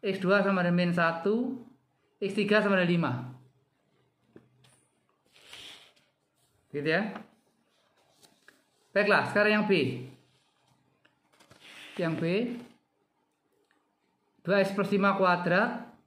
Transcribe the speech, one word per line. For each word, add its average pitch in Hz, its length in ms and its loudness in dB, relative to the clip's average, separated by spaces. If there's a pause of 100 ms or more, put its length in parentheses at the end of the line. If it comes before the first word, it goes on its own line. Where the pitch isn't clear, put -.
X 196 160 -4
dua 196 240 2
sama 190 240 2
dengan 175 240 2
min - 40 -2
satu, 185 600 -2 (640)
X 196 160 -6
tiga 208 320 2
sama 196 160 2
dengan 175 80 2
lima. 165 220 2 (3500)
Gitu 143 160 -4
ya. 202 240 -2 (1800)
Baiklah, 196 400 2
sekarang 214 320 2
yang - 80 0
B. 139 320 0 (1900)
Yang 165 220 -2
B, 165 60 -4 (2250)
dua 196 240 2
X 196 80 -4
plus 196 160 -2
lima 196 240 2
kuadrat. 185 720 0 (220)